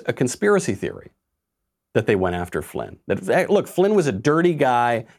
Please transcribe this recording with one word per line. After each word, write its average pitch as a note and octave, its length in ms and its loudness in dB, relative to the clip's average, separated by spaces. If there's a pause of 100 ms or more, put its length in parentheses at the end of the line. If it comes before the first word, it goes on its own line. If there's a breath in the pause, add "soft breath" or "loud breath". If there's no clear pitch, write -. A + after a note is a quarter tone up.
a B2 80 -2
conspiracy F3+ 600 0
theory G#1 360 -10 (840)
that A2+ 140 0
they A2 80 4
went F2+ 220 0
after F2 240 -6
Flynn. - 360 -10 (100)
That, - 220 -2
eh, E3 200 2
look, F#3+ 180 2
Flynn G3+ 260 2
was F3 140 2
a B2+ 60 0
dirty D#3 400 2
guy. A#2+ 520 0 (140 soft breath)